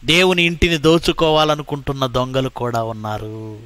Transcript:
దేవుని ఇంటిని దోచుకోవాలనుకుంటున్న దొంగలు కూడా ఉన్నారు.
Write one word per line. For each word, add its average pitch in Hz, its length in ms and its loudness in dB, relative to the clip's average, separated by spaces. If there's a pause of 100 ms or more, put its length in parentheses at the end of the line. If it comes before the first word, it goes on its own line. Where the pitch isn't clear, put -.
దేవుని 175 400 4
ఇంటిని 170 340 0
దోచుకోవాలనుకుంటున్న 151 1300 2
దొంగలు 127 420 -2
కూడా 120 340 -4
ఉన్నారు. 107 540 -8 (280)